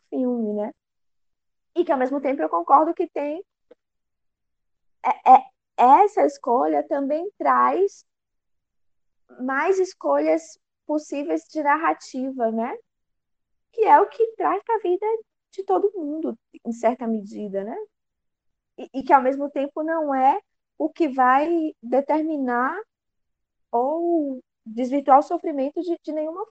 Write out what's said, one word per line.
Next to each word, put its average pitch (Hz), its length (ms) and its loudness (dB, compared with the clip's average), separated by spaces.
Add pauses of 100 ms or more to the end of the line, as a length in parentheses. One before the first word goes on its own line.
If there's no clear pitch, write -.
filme, 247 440 -4
né? 208 180 -6 (1040)
E 339 100 0
que, 349 60 0
ao 285 60 0
mesmo 262 220 -2
tempo, 277 220 -4
eu 311 80 -2
concordo 330 440 2
que 339 140 -4
tem, 302 360 -8 (1600)
é, - 320 6
é, 262 80 6 (340)
essa 285 480 6
escolha 294 640 0
também 302 500 -2
traz 269 680 0 (1300)
mais 285 400 0
escolhas 320 800 -2 (260)
possíveis 302 680 -4
de 311 100 -6
narrativa, 277 880 -2
né? 226 240 -4 (960)
Que 440 140 0
é 302 140 8
o 403 80 4
que 453 280 -2
traz 339 280 -2
pra 453 160 -2
vida 359 260 -2 (460)
de 392 120 -10
todo 392 320 0
mundo, 302 420 -6 (280)
em 233 60 -6
certa 233 360 -2
medida, 208 560 -6
né? 233 140 -10 (1000)
E, - 180 -14
e 262 80 -6
que, 262 100 2
ao 269 80 8
mesmo 277 300 -2
tempo, 285 320 -6
não 311 300 -2
é 269 260 2 (380)
o 302 120 -4
que 311 200 -2
vai 294 720 2
determinar 277 960 -2 (960)
ou 294 680 -2 (260)
desvirtuar 262 540 2
o 294 40 2
sofrimento 311 580 -4
de, 339 220 -6
de 320 80 -10
nenhuma 320 400 -8